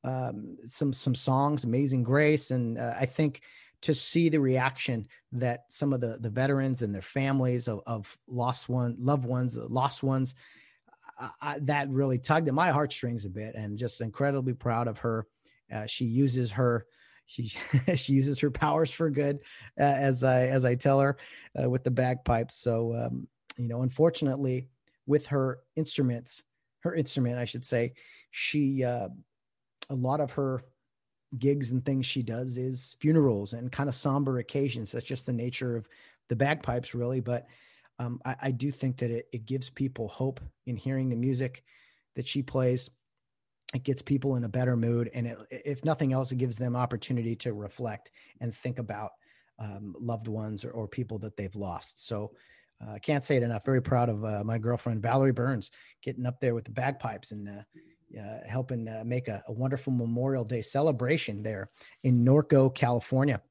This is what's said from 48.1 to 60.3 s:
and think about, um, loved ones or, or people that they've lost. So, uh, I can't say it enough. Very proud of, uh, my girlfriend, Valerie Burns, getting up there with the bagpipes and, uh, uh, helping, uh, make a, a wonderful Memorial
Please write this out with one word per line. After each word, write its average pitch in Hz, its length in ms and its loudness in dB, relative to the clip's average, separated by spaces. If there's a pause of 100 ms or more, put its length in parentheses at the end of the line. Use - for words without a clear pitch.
and 120 140 -4
think 123 260 -6
about, 104 320 -8 (480)
um, 101 400 -10
loved 113 280 -6
ones 107 380 -6
or, - 60 -8
or 110 160 -6
people 113 320 -6
that 107 180 -10
they've 98 180 -8
lost. 92 520 -8
So, 107 240 -6 (540)
uh, 107 80 -12
I 110 60 -12
can't 143 240 0
say 139 140 2
it 120 60 4
enough. 117 200 -2
Very 131 180 4
proud 123 280 2
of, 107 160 -2
uh, 104 180 -2
my 113 140 -2
girlfriend, 113 440 -2
Valerie 135 300 4
Burns, 123 400 -2 (300)
getting 127 240 -6
up 123 160 -4
there 120 140 2
with 113 100 -6
the 117 60 -14
bagpipes 123 600 -4
and, 104 160 -10
uh, - 720 -18
uh, 104 260 -12
helping, 120 440 -4
uh, 110 160 -8
make 123 240 -2
a, 101 180 -6
a 117 60 -8
wonderful 131 400 -2
Memorial 123 500 0